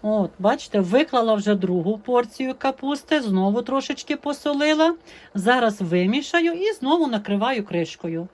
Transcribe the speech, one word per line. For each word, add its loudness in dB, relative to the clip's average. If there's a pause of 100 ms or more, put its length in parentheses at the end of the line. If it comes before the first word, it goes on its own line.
От, 0
бачите, 0
виклала 2
вже 0
другу -2
порцію -2
капусти, -2
знову 0
трошечки -4
посолила. 0 (380)
Зараз 2
вимішаю 0
і -2
знову 0
накриваю -2
кришкою. -6